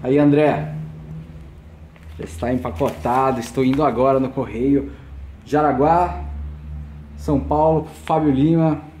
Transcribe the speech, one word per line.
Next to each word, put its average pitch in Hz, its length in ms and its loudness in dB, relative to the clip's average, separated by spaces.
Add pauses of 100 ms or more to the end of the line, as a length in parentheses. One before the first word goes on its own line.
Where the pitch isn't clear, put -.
Aí, 131 160 4
André. 147 560 4 (1400)
Já - 60 -8
está - 280 -4
empacotado, 123 840 0
estou 131 260 -2
indo 135 180 2
agora 135 360 4
no 131 100 0
correio. 127 600 0 (520)
Jaraguá, 151 800 2 (960)
São 143 220 0
Paulo, 156 480 2 (180)
Fábio 156 240 2
Lima. 151 500 4 (220)